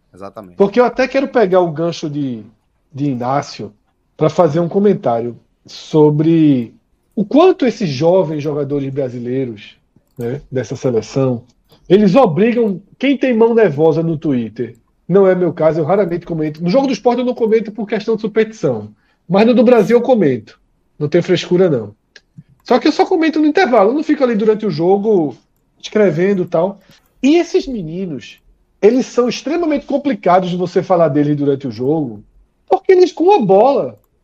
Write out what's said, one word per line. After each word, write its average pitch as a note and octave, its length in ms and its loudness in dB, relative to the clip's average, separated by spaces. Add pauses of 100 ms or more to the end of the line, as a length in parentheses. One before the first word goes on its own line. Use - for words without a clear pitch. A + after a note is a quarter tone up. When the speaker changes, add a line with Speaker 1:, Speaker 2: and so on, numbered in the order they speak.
(140)
Speaker 1:
exatamente. F#2+ 440 -18
Speaker 2:
Porque G3 220 0
eu B3 60 4
até B3+ 220 -2
quero C4+ 200 -2
pegar F#3 340 2
o E3+ 100 0
gancho D#3+ 380 -6
de, C3+ 340 -8 (500)
de C#3 120 -6
Inácio B2+ 680 -6 (440)
pra D#3 120 2
fazer D#3+ 300 0
um E3+ 100 -2
comentário A#2+ 680 -2 (280)
sobre D3+ 1080 2 (420)
o G#3 100 -2
quanto E4+ 400 4
esses G#3+ 240 -2
jovens D#3 540 0
jogadores C#3+ 500 -4
brasileiros, B2 840 -8 (400)
né, C3 240 -8 (100)
dessa B2 240 -6
seleção, B2 680 -4 (460)
eles G3 260 4
obrigam A3 680 2 (160)
quem C4 200 -2
tem C4 160 0
mão A3+ 220 2
nervosa D#3+ 480 2
no E3 140 -4
Twitter. B2 580 -4 (320)
Não F#3+ 200 4
é F#3 80 4
meu F3+ 180 -2
caso, D#3 260 0
eu D#3+ 60 0
raramente F3 400 -2
comento. D#3 380 -8
No F3 60 -2
Jogo C4+ 180 0
do C4+ 60 -2
Esporte B3 260 -2
eu B3+ 60 -2
não A#3+ 100 -2
comento A3 360 -2
por G#3 160 -10
questão A3 280 -4
de G#3+ 60 -6
superstição. D#3+ 720 -4 (340)
Mas G3 180 2
no B3 80 4
do A#3 100 4
Brasil A#3 340 4
eu A#3 40 2
comento. E3+ 580 0 (380)
Não D3 120 -6
tem F3 120 0
frescura, F3+ 480 0
não. A2 260 -4 (680)
Só B3 160 2
que - 80 0
eu D4+ 40 2
só F#4+ 140 0
comento D#4+ 340 0
no D4+ 60 2
intervalo. B3 440 4
Eu B3 40 0
não D#4 100 -2
fico D4+ 200 -2
ali A#3+ 120 0
durante A3 300 0
o G3+ 60 -2
jogo F3+ 640 0 (440)
escrevendo F#3 640 0
e D#3 40 -10
tal. F3+ 320 -2 (420)
E C#4+ 160 4
esses E4+ 300 -2
meninos, F3 720 -10 (420)
eles A#3 240 2
são B3 240 -2
extremamente D4+ 560 -4
complicados G3+ 640 0
de F3 80 -4
você F3+ 260 -4
falar E3+ 260 2
deles D3 280 0
durante C#3 300 -2
o A#2 40 -8
jogo, B2 520 -4 (440)
porque - 240 0
eles, F4+ 220 4
com F4 180 2
a G#4 80 4
bola, G3 580 2 (260)